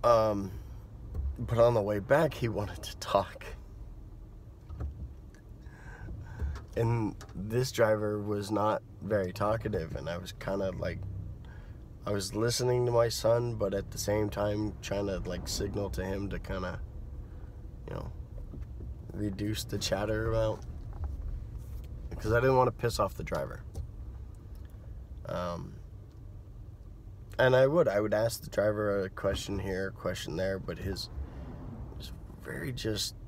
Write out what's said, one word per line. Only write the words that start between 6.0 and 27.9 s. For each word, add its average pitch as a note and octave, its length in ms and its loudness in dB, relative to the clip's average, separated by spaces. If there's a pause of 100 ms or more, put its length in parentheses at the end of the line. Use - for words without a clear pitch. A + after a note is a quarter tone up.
And A#2 400 4 (180)
this A2+ 380 0
driver G#2+ 500 4
was G#2 300 -2
not G#2 320 4 (180)
very F#2+ 320 2
talkative, G#2 640 0
and C#2+ 120 -4
I F2 120 -4
was F#2 140 -8
kinda, F#2+ 400 -2
like, F2+ 260 -2 (1040)
I G#2 60 0
was G2+ 240 0
listening B2 500 4
to A#2+ 60 4
my A#2 180 8
son, A#2 460 4
but G2+ 180 2
at G2 160 0
the - 80 -8
same G#2 320 4
time G#2 440 0 (100)
trying G2+ 240 0
to, F#2+ 140 0
like, F2+ 260 -4
signal G2+ 440 -2
to F#2 140 -2
him G2 240 -2
to F2+ 80 -4
kinda, F#2 420 -4 (1080)
you - 80 -6
know, - 160 -6 (1000)
reduce G#2 500 -2
the G2+ 160 -4
chatter A2 500 0
amount, A2 340 2 (1500)
'cause G#2+ 160 -2
I A#2+ 80 6
didn't C3 180 6
wanna B2+ 140 6
piss - 280 -2
off G2 160 2
the D#2+ 80 -6
driver. D2 400 -4 (1600)
Um, F2 480 -4 (1700)
and B2+ 160 10
I C3 100 12
would, D3 220 6
I G2+ 120 6